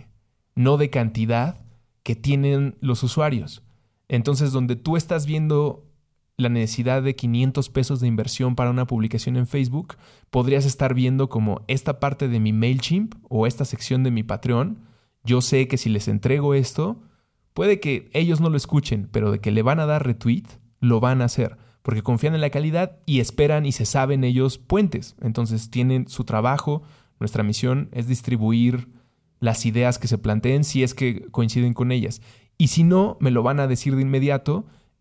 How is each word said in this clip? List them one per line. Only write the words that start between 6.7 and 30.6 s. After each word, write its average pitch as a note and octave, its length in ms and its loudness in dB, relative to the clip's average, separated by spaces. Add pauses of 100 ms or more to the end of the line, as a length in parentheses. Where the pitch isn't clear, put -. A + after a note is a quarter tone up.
de C3+ 140 -2
quinientos B2+ 540 0
pesos C3+ 300 -2
de B2 60 0
inversión A#2+ 480 0
para B2 160 0
una B2+ 160 0
publicación A#2 500 -2
en B2 100 0
Facebook, C#3 500 -4 (340)
podrías C3+ 340 2
estar C3 300 0
viendo B2+ 340 2
como A2 380 -2
esta C3 320 -2
parte C#3 300 -2
de A#2+ 100 0
mi A2 140 2
MailChimp C3 640 0 (140)
o A2 180 0
esta A#2+ 180 -2
sección B2+ 400 -2
de C3 80 0
mi A2 100 0
Patreon, A#2+ 560 -2 (460)
yo B2 160 4
sé C3 260 2
que C3 120 -2
si - 100 -4
les G#2 180 0
entrego C#3 480 2
esto, D3+ 460 -2 (540)
puede G3+ 260 2
que C#3 320 -4
ellos E3 280 2
no E3 100 4
lo D#3 60 2
escuchen, B2+ 540 0
pero G#2+ 220 0
de G2+ 80 -2
que G#2 100 -2
le A2 120 2
van C#3 180 2
a D3+ 60 0
dar D3+ 200 0
retweet, A#2+ 380 0 (340)
lo A#2 220 2
van B2+ 220 2
a - 20 0
hacer, A#2 320 -2 (260)
porque G#2+ 200 -2
confían C#3+ 320 0
en D#3 80 0
la D3 80 0
calidad D#3 560 -2
y C3+ 140 2
esperan D3+ 460 2
y C3+ 60 0
se A2+ 140 -2
saben C3+ 360 0
ellos B2+ 360 2
puentes. - 640 -2
Entonces A2+ 480 -2
tienen B2+ 360 0
su - 180 -8
trabajo, C#3 580 -2 (360)
nuestra - 240 -2
misión B2+ 500 -2
es A#2 160 -6
distribuir A#2+ 800 0 (520)
las A2+ 240 0
ideas A#2+ 340 0
que - 80 -6
se A#2 120 0
planteen A#2+ 460 0